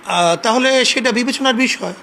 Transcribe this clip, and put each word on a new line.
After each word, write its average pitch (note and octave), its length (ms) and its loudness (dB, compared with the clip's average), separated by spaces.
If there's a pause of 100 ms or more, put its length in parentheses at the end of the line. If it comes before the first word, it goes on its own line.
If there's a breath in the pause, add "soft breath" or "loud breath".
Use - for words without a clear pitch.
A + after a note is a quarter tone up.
আহ, F3 300 2
তাহলে B3+ 480 2
সেটা B3 280 0
বিবেচনার C4 420 0
বিষয়। G3+ 480 -2